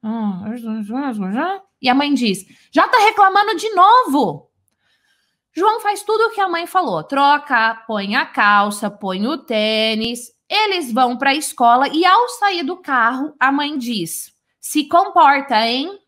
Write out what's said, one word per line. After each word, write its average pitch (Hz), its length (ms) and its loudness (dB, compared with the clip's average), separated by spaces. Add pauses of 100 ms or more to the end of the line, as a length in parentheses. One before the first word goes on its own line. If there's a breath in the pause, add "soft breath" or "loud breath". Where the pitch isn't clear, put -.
"Ah, 214 400 -6 (880)
já?" 349 300 -4 (200)
E 262 60 -2
a 247 80 2
mãe 285 180 0
diz: 226 320 -2 (260 soft breath)
"Já 359 160 4
tá 508 100 2
reclamando 403 580 4
de 381 180 -4
novo?" 359 760 2 (1040)
João 427 240 0
faz 415 240 -6
tudo 440 220 0
o 440 60 -2
que 403 100 -6
a 381 80 -2
mãe 339 180 -6
falou. 240 360 -2
Troca, 277 720 0 (120)
põe 202 280 -4
a 294 100 0
calça, 208 640 2
põe 196 380 -6
o 320 100 -4
tênis. 220 920 -4 (180)
Eles 381 420 -2
vão 247 240 0
pra 269 180 0
escola 262 540 2
e, 311 180 0
ao 427 220 4
sair 392 360 -2
do 349 140 -6
carro, 262 640 -2
a 262 120 2
mãe 294 260 -4
diz: 226 580 -8 (240)
"Se 294 280 -4
comporta, 294 680 4 (100)
hein?" 285 420 -4